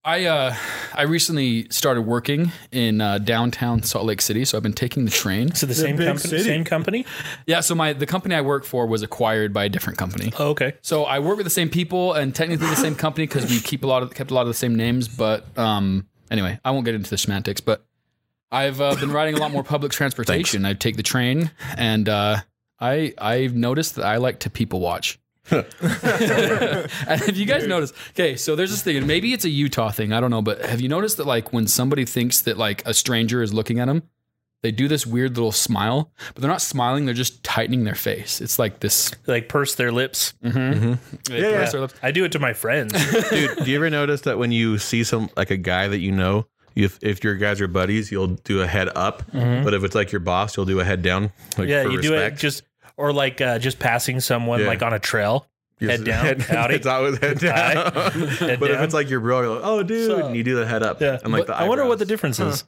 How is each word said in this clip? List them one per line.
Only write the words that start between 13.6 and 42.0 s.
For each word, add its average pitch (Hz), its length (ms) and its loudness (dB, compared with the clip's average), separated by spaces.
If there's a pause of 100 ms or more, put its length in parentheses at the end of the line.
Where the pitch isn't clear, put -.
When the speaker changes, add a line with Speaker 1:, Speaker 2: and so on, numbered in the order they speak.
Speaker 1:
a 135 40 0
lot 127 160 4
of, 127 100 -8
kept 135 160 -8
a 131 60 -2
lot 127 60 4
of 117 60 2
the 117 60 -2
same 117 220 0
names. 117 320 2
But, 113 360 0 (140)
um, 101 480 2 (240)
anyway, 101 340 -2
I 127 60 0
won't 135 160 0
get 117 80 0
into 107 160 -6
the 98 80 -2
semantics, 101 440 -2
but - 220 0 (680)
I've, 135 280 0
uh, 143 180 2
been 143 140 -2
riding 151 220 0
a 147 60 -2
lot 151 120 0
more 139 120 -2
public 143 280 -2
Speaker 4:
<laughs> - 80 -4
Speaker 1:
transportation. 101 640 0
Speaker 4:
Thanks. 98 120 0
Speaker 1:
I - 20 -16
take - 200 -2
the 107 60 -4
train 131 460 0 (300)
and, 110 280 2
uh, 104 300 2 (420)
I, 143 380 0
I've 123 380 0
noticed 127 400 0
that - 100 -4
I 107 120 2
like 123 240 0
to - 100 -4
people 92 300 -2
watch. 87 360 -4 (320)
<laughs> - 20 2
And 190 1700 0
have 202 160 0
you 202 80 0
guys 269 220 0
noticed? 170 260 -2 (180)
Okay, 156 240 0
so 151 200 0
there's 190 160 0
this 208 100 -4
thing, 156 160 0
and 139 100 0
maybe 185 260 2
it's 214 120 -2
a 170 40 2
Utah 139 420 2
thing. 107 220 -2
I 117 60 2
don't 123 120 2
know, 113 100 2
but 107 240 -2
have 120 160 -2
you 127 80 -2
noticed 202 280 0
that, 143 100 -2
like, 117 260 0
when 113 140 2
somebody 131 380 2
thinks 120 360 0
that, 110 160 -2
like, 104 280 0
a 117 80 -2
stranger 117 480 2
is 104 120 0
looking 110 260 0
at 123 100 0
'em, 160 140 0 (600)
they 113 80 0
do 123 160 0
this 147 180 0
weird 123 320 0
little 113 140 2
smile, 117 600 0 (220)
but 127 80 -10
they're 139 80 0
not 180 120 0
smiling. 135 440 0
They're 123 80 0
just 120 300 -4
tightening 117 400 0
their 104 120 -2
face. - 460 -4
It's 110 160 -4
like 110 220 -2
this, - 320 0 (160)
Speaker 2:
Like, 117 200 0
purse 143 280 0
their 123 160 0
lips. 127 420 -2 (100)
Speaker 1:
Mm-hmm. 120 140 0
Speaker 4:
Mm-hmm. 123 360 2 (380)
Speaker 1:
They 120 100 -2
Speaker 4:
Yeah, 214 100 2
Speaker 1:
purse 196 160 2
Speaker 4:
yeah. 113 40 -2
Speaker 1:
their 135 100 -2
lips. 131 200 -6